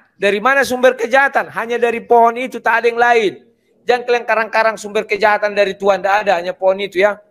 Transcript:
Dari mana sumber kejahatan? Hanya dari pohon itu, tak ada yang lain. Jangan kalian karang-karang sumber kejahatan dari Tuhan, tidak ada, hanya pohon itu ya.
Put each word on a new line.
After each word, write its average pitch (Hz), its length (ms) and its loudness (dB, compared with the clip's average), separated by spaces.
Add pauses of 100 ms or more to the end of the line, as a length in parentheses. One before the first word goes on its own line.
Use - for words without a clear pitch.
(140)
Dari 202 280 -2
mana 262 240 2
sumber 247 280 2
kejahatan? 254 540 0
Hanya 226 300 -6
dari 233 240 -2
pohon 233 340 4
itu, 254 220 -8
tak 233 240 0
ada 240 40 -2
yang 233 120 0
lain. 233 340 2 (500)
Jangan 240 200 -2
kalian 240 220 -2
karang-karang 220 500 0
sumber 208 320 -6
kejahatan 208 480 0
dari 196 200 0
Tuhan, 196 280 0
tidak 196 240 0
ada, 196 80 2
hanya 175 160 -4
pohon 190 260 0
itu 196 220 -6
ya. 202 320 0